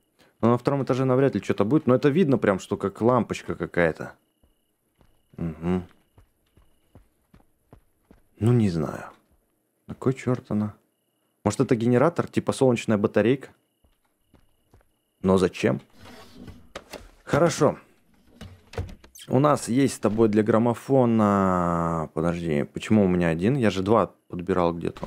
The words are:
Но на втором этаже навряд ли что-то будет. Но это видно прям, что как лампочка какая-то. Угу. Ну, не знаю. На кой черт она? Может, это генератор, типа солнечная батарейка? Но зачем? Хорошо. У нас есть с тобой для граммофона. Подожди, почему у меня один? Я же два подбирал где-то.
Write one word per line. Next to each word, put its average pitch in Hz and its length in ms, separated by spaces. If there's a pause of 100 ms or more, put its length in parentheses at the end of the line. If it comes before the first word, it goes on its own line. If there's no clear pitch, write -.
(400)
Но 110 100
на 123 80
втором 139 240
этаже 131 220
навряд 131 300
ли 101 80
что-то - 220
будет. 139 220
Но 123 80
это 139 140
видно 139 300
прям, 98 200
что - 180
как 98 240
лампочка 107 540
какая-то. 82 600 (1200)
Угу. 85 440 (2500)
Ну, 110 120
не 110 180
знаю. 80 400 (760)
На 127 80
кой 131 200
черт 127 360
она? 104 240 (680)
Может, 107 160
это 131 160
генератор, 123 500
типа - 260
солнечная 117 460
батарейка? 110 520 (1700)
Но 95 160
зачем? - 420 (1400)
Хорошо. 143 540 (1500)
У 127 120
нас 147 280
есть 123 260
с - 40
тобой 110 300
для 107 160
граммофона. 101 1700
Подожди, 82 480
почему - 420
у 92 40
меня 90 200
один? 87 280
Я 113 140
же 95 120
два 98 300 (160)
подбирал 90 440
где-то. 85 340